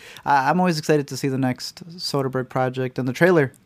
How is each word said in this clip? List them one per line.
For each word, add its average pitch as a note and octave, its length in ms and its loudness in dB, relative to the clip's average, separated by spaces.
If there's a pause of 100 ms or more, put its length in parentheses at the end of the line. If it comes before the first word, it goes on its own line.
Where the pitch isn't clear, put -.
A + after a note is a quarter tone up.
(260)
I, C#3 260 2
I'm F3 80 2
always F3+ 180 2
excited D3+ 300 0
to C3+ 100 -8
see C#3+ 100 -2
the C3 120 -2
next - 440 -6 (140)
Soderbergh C3 520 -4
project, B2+ 500 -4
and B2+ 80 -2
the B2+ 60 -4
trailer E3 380 4 (140)